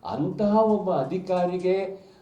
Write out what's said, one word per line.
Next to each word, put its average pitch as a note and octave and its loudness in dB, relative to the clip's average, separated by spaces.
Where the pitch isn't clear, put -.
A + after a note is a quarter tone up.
ಅಂತಹ F#3 0
ಒಬ್ಬ G3+ 2
ಅಧಿಕಾರಿಗೆ F3+ -2